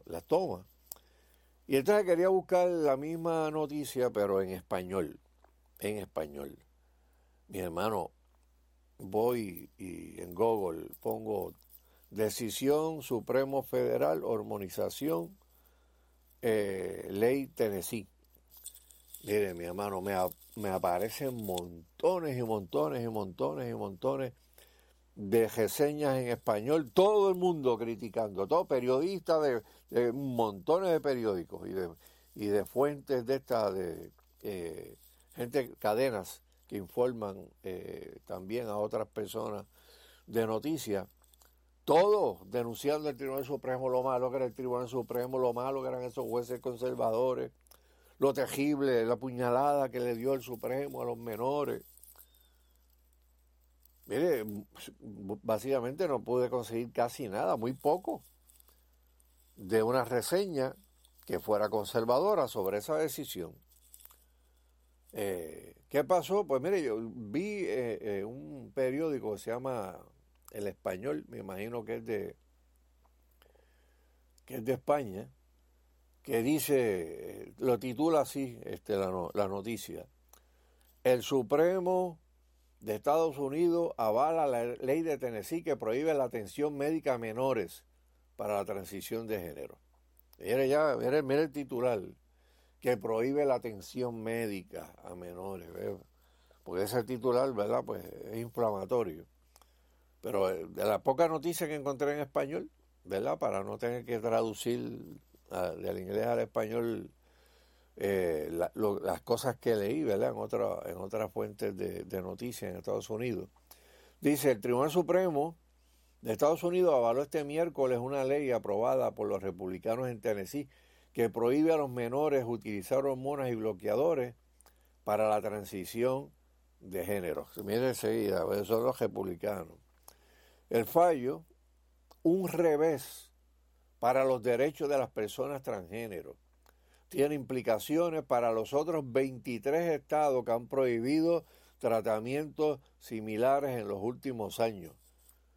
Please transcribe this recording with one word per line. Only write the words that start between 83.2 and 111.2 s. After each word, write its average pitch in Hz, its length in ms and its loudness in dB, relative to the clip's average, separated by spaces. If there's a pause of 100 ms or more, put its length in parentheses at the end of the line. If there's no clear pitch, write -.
Unidos 170 580 2
avala 143 500 2
la 120 180 0
ley 131 380 0
de 156 140 0
Tennessee 120 460 -4
que 147 140 0
prohíbe 131 380 0
la 135 100 4
atención 120 520 -2
médica 143 380 0
a 120 40 -2
menores 113 680 -2 (520)
para 107 180 -2
la 101 100 2
transición 98 640 -6
de 107 140 -2
género". 73 380 -10 (600)
Mire 127 300 2
ya, 147 280 4
mire, 127 260 2
mire 139 200 2
el 147 100 -2
titular, 123 480 0 (800)
que 123 160 2
prohíbe 120 480 0
la 135 100 4
atención 117 680 -6
médica 104 720 -4 (120)
a 90 100 -12
menores, 87 580 -10
¿ve? 98 240 -6 (680)
Porque 92 200 -2
ese 110 200 0
titular, 127 480 0
¿verdad? 113 320 0
Pues 92 200 -8
es 104 340 -12
inflamatorio. 107 880 -2 (920)
Pero, 98 300 2
eh, 85 180 -4
de 90 160 -4
la 104 160 4
poca 147 280 4
noticia 160 400 -2
que 151 60 -4
encontré 143 380 -2
en 147 80 -4
español, 147 500 -4 (340)
¿verdad? 113 340 0
Para 101 240 -2
no 104 160 -6
tener 120 260 -4
que 117 140 -2
traducir, 113 1040 -2 (320)
ah, 90 180 -2
del 92 300 -6
inglés 101 260 -2
al 117 140 0
español, 113 720 -4 (840)
eh, 87 540 0
la, 85 240 -2
lo, 104 240 0
las 87 220 -2
cosas 120 380 -2
que 113 180 2
leí, 113 260 0
¿verdad? 117 280 2
En 107 80 -8
otra, 107 480 -2
en 87 100 -8
otras 98 340 -4